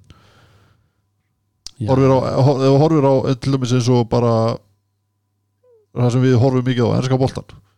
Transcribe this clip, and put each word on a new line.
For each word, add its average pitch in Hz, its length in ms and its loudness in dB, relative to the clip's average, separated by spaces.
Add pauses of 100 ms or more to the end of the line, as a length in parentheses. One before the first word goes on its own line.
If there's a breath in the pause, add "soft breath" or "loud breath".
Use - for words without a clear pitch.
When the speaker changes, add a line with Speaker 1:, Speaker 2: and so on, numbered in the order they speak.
(1800 soft breath)
Speaker 1:
Já. 107 80 -6
Speaker 2:
Horfir 131 240 2
á, 131 60 2 (180)
hor-, 135 240 2
ef 135 80 2
þú 135 140 4
horfir 156 260 2
á, 135 60 2 (160)
eh, 135 100 -2
til 135 140 -4
dæmis 127 180 -6
eins 123 160 -2
og 120 200 2
bara 120 240 0 (1600)
það 123 180 -2
sem 127 100 0
við 127 160 2
horfum 127 300 0
mikið 123 160 -2
á, 107 160 0
enska 127 180 -2
boltan. - 300 -4 (280)